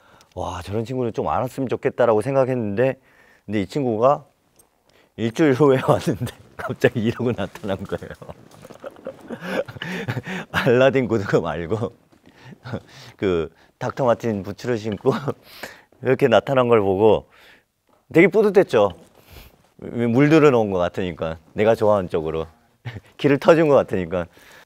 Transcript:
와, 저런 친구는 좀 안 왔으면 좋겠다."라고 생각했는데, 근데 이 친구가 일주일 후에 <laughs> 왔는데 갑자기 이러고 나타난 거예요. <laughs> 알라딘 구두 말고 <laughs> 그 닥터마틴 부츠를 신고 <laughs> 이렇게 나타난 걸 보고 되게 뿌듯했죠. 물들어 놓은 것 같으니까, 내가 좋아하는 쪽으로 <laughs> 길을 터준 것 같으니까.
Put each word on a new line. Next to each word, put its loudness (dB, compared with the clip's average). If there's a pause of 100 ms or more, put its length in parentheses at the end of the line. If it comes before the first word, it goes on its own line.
(360)
와, -8
저런 -6
친구는 -6
좀 -4
안 -2
왔으면 -6
좋겠다."라고 2
생각했는데, -2 (460)
근데 -2
이 -4
친구가 0 (920)
일주일 2
후에 4
<laughs> -8
왔는데 -2 (240)
갑자기 -2
이러고 -2
나타난 -8
거예요. -10 (1160)
<laughs> -10
알라딘 2
구두 -2
말고 -6 (720)
<laughs> -16
그 -2 (300)
닥터마틴 -2
부츠를 -6
신고 -2 (460)
<laughs> -20
이렇게 0
나타난 2
걸 6
보고 2 (840)
되게 6
뿌듯했죠. 2 (840)
물들어 4
놓은 2
것 -2
같으니까, -4 (160)
내가 2
좋아하는 0
쪽으로 -4 (360)
<laughs> -18
길을 2
터준 4
것 4
같으니까. -2 (380)